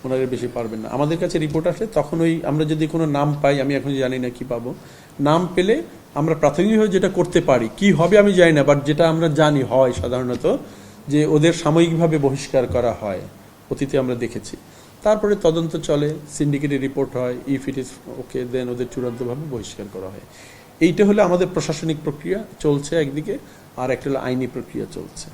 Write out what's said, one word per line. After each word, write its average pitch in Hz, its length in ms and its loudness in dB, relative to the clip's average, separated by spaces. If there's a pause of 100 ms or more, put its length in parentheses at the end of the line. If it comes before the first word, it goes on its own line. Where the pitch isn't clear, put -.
ওনারা 131 220 0
বেশি 123 280 -4
পারবেন 113 260 -6
না। 110 100 -8
আমাদের 147 280 0
কাছে 175 200 -2
রিপোর্ট 156 300 -2
আসলে 196 260 -4
তখন 156 280 0
ওই 165 220 2
আমরা 151 220 0
যদি 156 220 0
কোনো 160 180 0
নাম 147 360 0
পাই, 143 200 2
আমি 139 140 0
এখন 139 180 -2
জানি 131 260 -2
না 127 100 -2
কি 123 200 -12
পাবো, 120 240 -6 (460)
নাম 156 360 4
পেলে 214 280 2 (320)
আমরা 156 200 0
প্রাথমিকভাবে 202 520 2
যেটা 185 220 2
করতে 175 320 2
পারি, 123 360 2
কি 196 140 4
হবে 170 260 4
আমি 202 160 6
জানি 175 180 8
না, 147 120 4
but 143 220 4
যেটা 156 240 2
আমরা 165 180 2
জানি 151 360 4
হয় 123 300 2
সাধারণত 123 640 -2 (500)
যে 147 180 2
ওদের 156 280 4
সাময়িকভাবে 165 640 2
বহিষ্কার 135 500 0
করা 120 260 0
হয়, 101 260 -6 (520)
অতীতে 139 260 -2
আমরা 127 180 0
দেখেছি। 120 420 -8 (460)
তারপরে 208 320 2
তদন্ত 165 400 0
চলে, 151 380 -2 (200)
সিন্ডিকেটের 143 480 -2
রিপোর্ট 135 340 -4
হয়, 123 200 -4 (120)
if 135 200 -2
it 131 60 -6
is 131 120 -6 (220)
okay, 123 480 -10
then 127 160 -4
ওদের 123 140 -4 (100)
চূড়ান্তভাবে 123 460 -6 (100)
বহিষ্কার 107 420 -10
করা 92 160 -10
হয়। 98 100 -16 (600)
এইটা 180 260 4
হলো 208 180 6
আমাদের 180 300 2
প্রশাসনিক 156 500 -4
প্রক্রিয়া 175 400 -6 (160)
চলছে 143 360 0
একদিকে, 156 420 -2 (400)
আর 127 140 -2
একটা 127 180 -4
হলো 135 100 -2
আইনি 127 280 -2
প্রক্রিয়া 120 460 -8
চলছে। - 400 -14